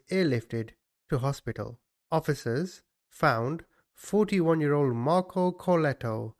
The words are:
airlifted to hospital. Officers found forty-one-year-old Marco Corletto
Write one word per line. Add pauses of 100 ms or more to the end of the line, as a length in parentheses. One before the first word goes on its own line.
(100)
airlifted (360)
to
hospital. (300)
Officers (260)
found (300)
forty-one-year-old
Marco
Corletto